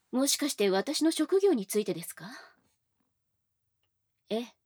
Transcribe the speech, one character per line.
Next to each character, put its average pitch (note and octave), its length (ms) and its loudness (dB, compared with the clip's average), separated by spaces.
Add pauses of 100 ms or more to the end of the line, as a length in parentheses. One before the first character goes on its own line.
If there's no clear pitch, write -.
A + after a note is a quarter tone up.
(120)
も C4 140 2
し - 100 0
か C#4+ 120 -2
し - 60 -4
て G3+ 160 2
私 G3 320 0
の D#4+ 80 4
職 E4+ 300 2
業 G4 120 6
に G#3+ 140 0
つ G#3+ 140 0
い G#3 40 -4
て F#3 100 -2
で E3 80 -6
す - 120 -14
か？ F#3+ 160 -14 (2000)
え A3 140 -4
え、 - 120 -14 (120)